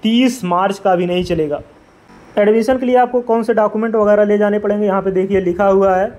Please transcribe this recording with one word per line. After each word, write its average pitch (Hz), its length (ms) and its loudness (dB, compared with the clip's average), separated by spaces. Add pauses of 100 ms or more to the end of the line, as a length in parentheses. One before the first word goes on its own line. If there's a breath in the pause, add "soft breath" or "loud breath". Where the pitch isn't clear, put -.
तीस 233 420 0
मार्च 190 340 -2
का 190 160 0
भी 180 100 -2
नहीं 180 180 -2
चलेगा। 156 380 -4 (760)
एडमिशन 220 400 2
के 254 80 -6
लिए 247 100 0
आपको 247 260 2
कौन 233 220 -2
से 226 100 -2
डॉक्यूमेंट 214 420 -2
वगैरह 208 280 4
ले 208 140 2
जाने 208 220 0
पड़ेंगे, 208 260 -2
यहाँ 196 160 0
पे 190 100 -4
देखिए 190 300 0
लिखा 175 260 0
हुआ 196 280 2
है। 190 120 0 (120)